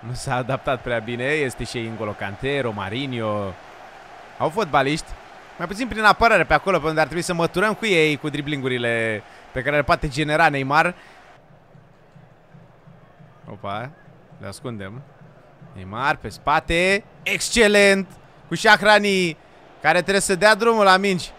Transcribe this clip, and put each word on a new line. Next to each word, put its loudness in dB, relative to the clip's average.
Nu -10
s-a -6
adaptat -4
prea -4
bine, -6
este -2
și -8
N'Golo -8
Kanté, -6
Romarinho. -6
Au -2
fotbaliști, 0
mai -6
puțin -6
prin -8
apărare 4
pe 2
acolo, 2
pe -2
unde 0
ar 4
trebui -6
să -4
măturăm 0
cu -6
ei, 2
cu -6
driblingurile -4
pe -6
care -2
le 2
poate 0
genera 2
Neymar. 0
Opa, -10
le -16
ascundem. -14
Neymar -4
pe -12
spate, 0
excelent, 2
cu -6
Shahrani, 4
care 2
trebuie 0
să -2
dea 6
drumul 2
la 8
mingi. -2